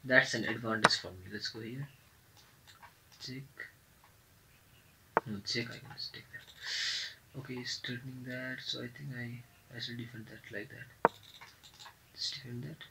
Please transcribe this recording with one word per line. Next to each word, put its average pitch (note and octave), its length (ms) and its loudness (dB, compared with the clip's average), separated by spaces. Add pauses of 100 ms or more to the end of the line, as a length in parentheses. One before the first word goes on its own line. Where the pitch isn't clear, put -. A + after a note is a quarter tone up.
That's C3 300 10
an A#2 100 2
advantage A2+ 540 8
for F#2+ 140 -4
me. F#2 200 -12
Let's G#2+ 160 -4
go A2 140 -4
here. C3+ 260 -4 (1300)
Check. C3+ 480 -8 (1600)
No, G2+ 200 -2
check. A#2+ 240 0
I - 80 -8
can - 180 -12
just - 180 -8
take - 200 -12
that. - 1040 -4
Okay, B2+ 160 -6
he's B2 300 -2
turning B2+ 420 -4
that, B2+ 320 -4
so - 240 -2
I B2 40 -2 (100)
think C#3+ 200 -4
I, A#2+ 240 -4 (320)
I A#2+ 60 -6
should A#2 180 -4
defend A2+ 280 -6
that A2 260 -14
like G#2 240 -4
that. - 360 2 (1000)
Just - 200 -2
defend B2 300 -6
that. D3+ 280 -8